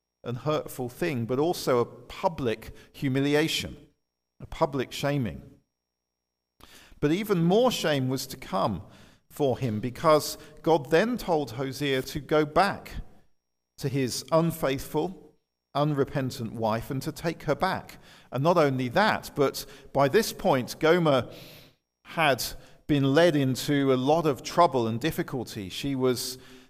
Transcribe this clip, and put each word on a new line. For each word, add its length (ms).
and 140
hurtful 500
thing, 380
but 120
also 400
a 60
public 880
humiliation, 840
a 60
public 440
shaming. 500
But 120
even 320
more 260
shame 380
was 200
to 80
come 460
for 280
him, 220
because 560
God 280
then 260
told 360
Hosea 500
to 180
go 240
back 460
to 100
his 420
unfaithful, 1000
unrepentant 800
wife 380
and 100
to 100
take 340
her 100
back. 440
And 140
not 140
only 300
that, 460
but 300
by 160
this 240
point, 460
Gomer 500
had 400
been 280
led 220
into 540
a 40
lot 320
of 160
trouble 440
and 140
difficulty. 720
She 240
was 420